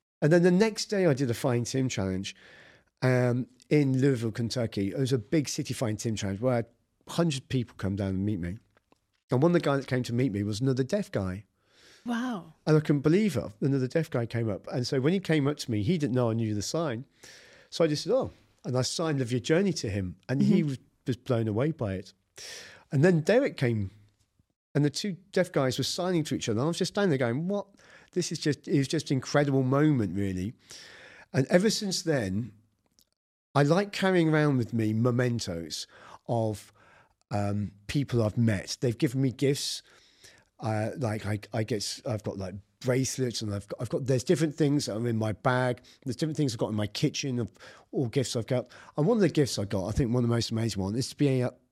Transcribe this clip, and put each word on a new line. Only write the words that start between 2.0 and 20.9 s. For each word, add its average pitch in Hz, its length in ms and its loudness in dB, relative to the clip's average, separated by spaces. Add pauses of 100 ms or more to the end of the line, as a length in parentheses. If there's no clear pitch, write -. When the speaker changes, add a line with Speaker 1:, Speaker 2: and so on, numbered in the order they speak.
Speaker 1:
um, 123 460 2 (220)
in 135 320 4
Louisville, 117 300 2
Kentucky. 110 580 -2
It - 80 -8
was 131 160 0
a 131 40 4
big 143 320 -2
city 131 240 -6
Find 107 260 -2
Tim 113 160 -2
challenge 98 260 -4
where 120 240 0 (420)
a - 40 -12
hundred 156 380 -2
people 127 280 -2
come 98 180 -4
down 98 140 -2
and 95 160 0
meet 104 140 -2
me. 87 180 -6 (760)
And 127 100 2
one 175 100 4
of - 20 2
the 170 60 4
guys 139 220 0
that 123 60 -10
came 127 160 0
to 117 100 -6
meet 123 180 0
me 101 120 -2
was 104 180 -4
another 135 220 0
deaf 196 280 -4
guy. 95 320 -4 (640)
Speaker 2:
Wow. 233 480 -6 (120)
Speaker 1:
And 156 120 6
I - 20 4
couldn't 147 220 2
believe 165 360 2
it. 85 80 -4 (160)
Another 135 260 0
deaf 156 220 -2
guy 120 160 -2
came 117 240 -2
up. 90 220 -6
And 127 160 -2
so 139 120 -2
when 151 140 2
he 196 60 0
came 156 280 0
up 147 100 -2
to - 140 -8
me, 104 120 0
he 170 140 0
didn't 131 180 -2
know 120 160 2
I - 20 0
knew 110 220 -2
the 101 80 -4
sign. 147 420 -4 (640)
So - 140 0
I 165 40 6
just 147 160 -2
said, 185 100 0
"Oh," 247 180 0 (320)
and 131 140 -2
I 131 40 2
signed 156 380 -2
Live 117 120 -2
Your 127 100 0
Journey 175 320 2
to 120 160 -6
him. 95 260 -2 (140)
And 139 120 2
he 202 200 6
Speaker 2:
Mm-hmm. 151 80 0
Speaker 1:
was, 131 80 -4 (300)